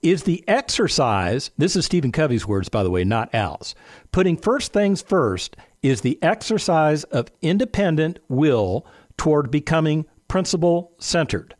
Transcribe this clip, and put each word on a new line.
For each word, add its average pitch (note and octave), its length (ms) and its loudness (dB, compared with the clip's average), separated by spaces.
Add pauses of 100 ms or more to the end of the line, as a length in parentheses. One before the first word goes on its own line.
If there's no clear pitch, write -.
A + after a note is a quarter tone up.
is F3 220 2
the E3 220 -2
exercise, B2+ 1080 0
this F#3 200 0
is F3 100 0
Stephen C#3 260 0
Covey's A#2+ 340 0
words, G2 220 -2
by G#2+ 140 0
the F#2 80 2
way, F2+ 140 0
not A2 300 -2
Al's. F#2+ 400 -4 (380)
Putting F3+ 240 2
first B3 360 -2
things G3+ 280 2
first A#2 560 -2 (260)
is C3+ 200 0
the - 200 -2
exercise D#3 840 0
of - 360 -6
independent F3 800 0 (100)
will B2+ 580 2 (300)
toward D3 340 2
becoming D#3 540 0 (240)
principle-centered. E3+ 1300 -2